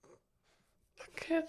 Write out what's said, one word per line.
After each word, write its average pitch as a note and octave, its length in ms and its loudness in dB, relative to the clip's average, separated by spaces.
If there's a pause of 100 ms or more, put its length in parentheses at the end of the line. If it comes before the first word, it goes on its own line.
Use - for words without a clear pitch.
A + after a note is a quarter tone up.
(1160)
can't D#4+ 340 2